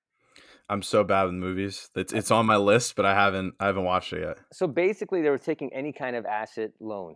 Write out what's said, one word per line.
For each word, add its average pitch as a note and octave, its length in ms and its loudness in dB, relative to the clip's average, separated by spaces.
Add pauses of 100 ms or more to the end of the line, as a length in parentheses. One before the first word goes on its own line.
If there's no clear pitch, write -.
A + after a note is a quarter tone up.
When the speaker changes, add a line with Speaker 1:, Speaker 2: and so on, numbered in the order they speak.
(680)
Speaker 1:
I'm G2+ 140 -4
so G#2+ 220 4
bad F#2+ 180 4
with F2+ 100 0
movies. F#2 600 -6
It's, F#2+ 160 -4
it's A2 180 -2
on A2+ 160 4
my A2 120 4
list, G2+ 400 4
but G2 80 2
I G2 80 4
haven't, F#2+ 460 2
I G2 80 0
haven't F#2+ 180 0
watched F2+ 260 0
it E2 100 -6
yet. E2 160 -6 (140)
Speaker 2:
So F#3 160 -2
basically, F3+ 540 -2
they D3+ 80 2
were C#3 80 2
taking D3+ 360 -6
any C#3 200 -8
kind B2+ 200 -8
of A2+ 120 -6
asset G#2+ 460 -6 (100)
loan, G2 340 -10